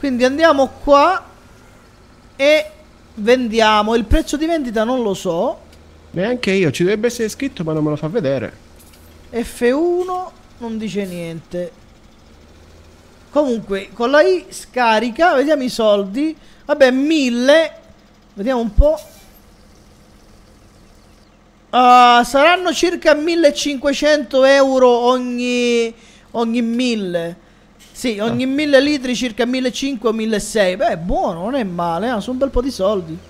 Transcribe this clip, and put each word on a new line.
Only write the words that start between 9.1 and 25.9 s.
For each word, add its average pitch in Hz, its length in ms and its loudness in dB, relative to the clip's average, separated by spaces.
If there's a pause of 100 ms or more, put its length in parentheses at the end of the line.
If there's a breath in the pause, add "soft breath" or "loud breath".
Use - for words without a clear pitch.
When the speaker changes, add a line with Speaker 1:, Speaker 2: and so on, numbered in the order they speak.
Speaker 1:
F - 300 -8 (120)
uno 359 600 -2 (260)
non 226 200 -10
dice 202 260 -6
niente. 170 680 -10 (1600)
Comunque, 226 640 -2
con 233 180 -2
la 294 120 4
I 370 260 0
scarica, 240 880 0
vediamo 277 300 0
i 254 40 -4
soldi. 214 640 -2 (300 soft breath)
Vabbè, 277 280 4
mille. 277 800 2 (600)
Vediamo 233 260 -4
un 226 120 -4
po'. 294 260 2 (2750)
Ah, 247 540 8
saranno 330 480 2
circa 339 420 2
millecinquecento 294 1300 0
euro 262 440 4
ogni, 240 1040 0 (380 soft breath)